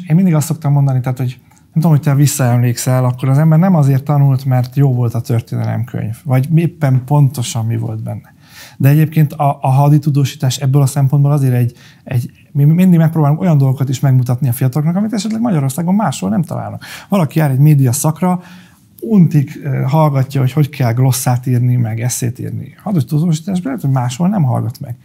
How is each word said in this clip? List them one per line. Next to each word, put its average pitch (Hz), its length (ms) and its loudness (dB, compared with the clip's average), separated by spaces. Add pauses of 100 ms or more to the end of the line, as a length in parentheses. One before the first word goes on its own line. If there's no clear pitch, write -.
én 151 80 0
mindig 185 200 2
azt 147 120 0
szoktam 147 240 -4
mondani, 139 280 2
tehát, 123 180 -4
hogy 127 220 -6 (100)
nem - 100 -20 (140)
tudom, 165 180 2
hogy 139 100 4
te 143 140 0
visszaemlékszel, 127 880 0
akkor 123 240 -2
az 135 80 2
ember 160 220 4
nem 190 160 2
azért 135 280 2
tanult, 139 420 2
mert 127 300 -2
jó 139 180 2
volt 120 200 -2
a 117 80 -4
történelemkönyv, 113 1000 -4
vagy 131 240 0 (100)
éppen 143 480 0
pontosan 131 600 0
mi 113 120 -2
volt 113 260 -6
benne. 113 300 -12 (440)
De 135 120 4
egyébként 156 440 2
a, 143 280 -2
a 139 80 0
haditudósítás 143 880 2
ebből 143 240 2
a 139 40 4
szempontból 143 460 2
azért 135 220 2
egy, 120 240 -2 (260)
egy, - 280 -4 (200)
mi 143 120 0
mindig 170 360 4
megpróbálunk 160 420 2
olyan 165 160 2
dolgokat 135 320 0
is 127 100 -4
megmutatni 127 480 0
a 120 60 0
fiataloknak, 151 420 -2
amit 214 180 -2
esetleg 220 280 -4
Magyarországon 170 540 -2
máshol 190 340 -2
nem 208 120 -2
találnak. 110 420 -8 (260)
Valaki 170 300 0
jár 147 120 2
egy 131 80 0
média 139 320 4
szakra, 160 500 -2 (640)
untig, 165 600 2
ö, 135 180 -4
hallgatja, 139 600 0
hogy 131 100 0
hogy 151 180 0
kell 120 240 -2
glosszát 127 540 0
írni, 123 280 2
meg 113 260 -2
esszét 120 380 -4
írni. 110 340 -10 (100)
Haditudósításban 175 840 -2
lehet, 262 160 -6
hogy 139 100 -2
máshol 131 360 -2
nem 202 160 0
hallgat 117 360 -2
meg. - 260 -12